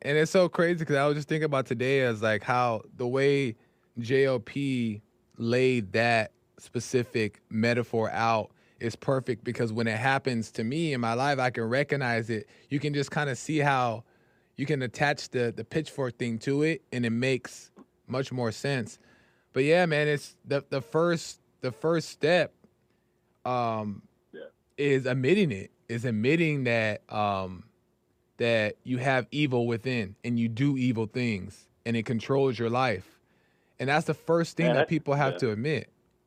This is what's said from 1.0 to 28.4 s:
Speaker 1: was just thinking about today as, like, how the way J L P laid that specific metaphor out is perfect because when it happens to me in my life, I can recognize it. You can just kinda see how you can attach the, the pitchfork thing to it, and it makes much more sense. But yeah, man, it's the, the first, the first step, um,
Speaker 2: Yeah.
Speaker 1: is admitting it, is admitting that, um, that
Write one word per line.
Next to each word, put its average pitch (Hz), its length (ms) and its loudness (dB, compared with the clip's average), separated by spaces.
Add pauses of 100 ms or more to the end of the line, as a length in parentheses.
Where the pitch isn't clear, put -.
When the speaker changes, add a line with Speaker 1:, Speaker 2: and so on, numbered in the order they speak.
Speaker 1:
was 147 100 2
just 151 120 -8
thinking 156 160 -2
about 139 220 0
today 131 340 0
as, 113 220 0
like, 107 200 2
how 123 400 0 (140)
the 123 100 -4
way 135 500 2 (420)
J 135 260 2
L 131 160 2
P 120 640 -4 (340)
laid 120 560 2
that 113 400 2 (260)
specific - 920 -2
metaphor 113 600 0
out 113 400 0 (300)
is 117 160 -4
perfect 131 480 -2
because 117 280 -2
when 113 140 0
it 110 120 -2
happens 127 540 0
to 113 120 -4
me 151 280 -2
in 127 80 -2
my 113 140 0
life, 135 240 0
I 127 120 2
can 117 180 -4
recognize 120 600 0
it. 110 180 -4 (220)
You 143 100 -2
can 147 140 -2
just 139 160 -2
kinda 143 260 -2
see 156 220 -4
how 127 460 2 (520)
you 139 100 -4
can 143 160 -2
attach 143 480 -2
the, 120 240 0
the 113 100 -10
pitchfork - 520 -4
thing 117 240 -4
to 143 220 0
it, 160 200 0 (100)
and 123 120 -2
it 113 60 0
makes 127 600 -2 (360)
much 131 260 -4
more 120 200 -2
sense. 131 460 -4 (540)
But 135 120 2
yeah, 170 220 6
man, 147 220 2
it's - 360 -4
the, 139 260 -2
the 139 100 -2
first, 165 600 -2 (200)
the 131 120 -2
first 160 360 0
step, 160 440 2 (920)
um, 113 580 -2 (300)
Speaker 2:
Yeah. - 120 -16 (320)
Speaker 1:
is 135 300 2
admitting 135 460 2
it, 98 180 -10 (180)
is 117 160 -6
admitting 139 600 0
that, 113 380 0 (100)
um, 95 520 -4 (720)
that 113 480 2